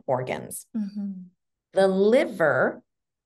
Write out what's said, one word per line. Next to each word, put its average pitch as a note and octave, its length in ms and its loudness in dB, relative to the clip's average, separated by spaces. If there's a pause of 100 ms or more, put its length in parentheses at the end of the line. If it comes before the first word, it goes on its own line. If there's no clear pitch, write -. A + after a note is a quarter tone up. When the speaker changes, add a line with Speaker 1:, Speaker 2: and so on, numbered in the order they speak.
Speaker 1:
organs. B2+ 600 -6 (100)
Speaker 2:
Mm-hmm. G3+ 460 -8 (500)
Speaker 1:
The G3 140 4
liver F#3+ 960 2 (420)